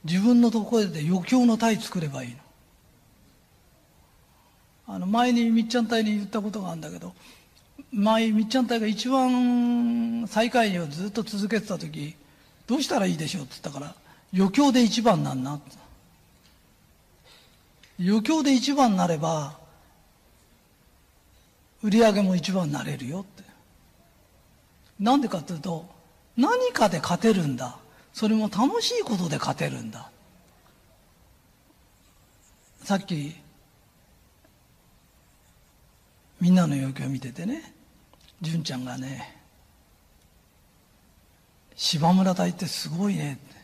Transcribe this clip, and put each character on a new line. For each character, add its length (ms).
自 160
分 220
の 100
と 100
こ 140
ろ 100
で 140
余 240
興 220
の 100
隊 200
作 220
れ 100
ば 160
い 40
い 20
の。 60
あ 120
の、 80
前 260
に 180
み 120
っ 40
ち 120
ゃ 40
ん 40
隊 180
に 100
言 100
っ 40
た 120
こ 100
と 120
が 60
あ 40
る 40
ん 60
だ 80
け 80
ど、 160
前、 400
み 140
っ 20
ち 120
ゃ 40
ん 40
隊 120
が 80
一 220
番 1200
最 220
下 140
位 140
を 80
ず 220
っ 20
と 140
続 240
け 120
て 60
た 120
時、 360
「ど 100
う 60
し 60
た 120
ら 60
い 80
い 20
で 100
し 100
ょ 40
う？」 40
っ 20
て 160
言 100
っ 20
た 60
か 40
ら、 100
「余 180
興 200
で 120
一 180
番 220
な 80
ん 100
な」 140
っ 40
て。 160
「余 220
興 220
で 100
一 180
番 200
に 40
な 120
れ 100
ば、 400
売 80
り 100
上 120
げ 100
も 140
一 160
番 160
に 40
な 120
れ 120
る 120
よ」 140
っ 20
て。 180
な 160
ん 40
で 80
か 100
っ 40
て 120
い 20
う 40
と、 320
何 360
か 160
で 100
勝 220
て 120
る 140
ん 80
だ。 220
そ 160
れ 60
も 140
楽 340
し 160
い 60
こ 120
と 120
で 100
勝 180
て 140
る 120
ん 100
だ。 180
さ 140
っ 60
き、 340
み 100
ん 60
な 100
の 80
余 180
興 120
を 40
見 120
て 100
て 160
ね、 260
純 220
ち 100
ゃ 20
ん 80
が 140
ね、 420
「芝 360
村 220
隊 160
っ 40
て 120
す 220
ご 200
い 60
ね」 260
っ 60
て。 180